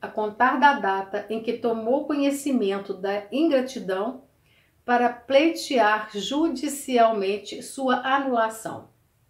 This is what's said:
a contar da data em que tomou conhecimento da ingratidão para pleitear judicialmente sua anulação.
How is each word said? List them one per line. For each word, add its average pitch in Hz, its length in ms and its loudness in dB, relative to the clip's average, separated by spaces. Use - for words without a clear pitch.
a 220 80 -10
contar 233 500 0
da 285 160 8
data 196 560 -2
em 220 120 -4
que 233 120 -2
tomou 233 520 0
conhecimento 254 880 0
da 202 400 -4
ingratidão 247 920 0
para 240 240 2
pleitear 262 1040 2
judicialmente 233 1500 0
sua 262 420 -2
anulação. 226 840 -2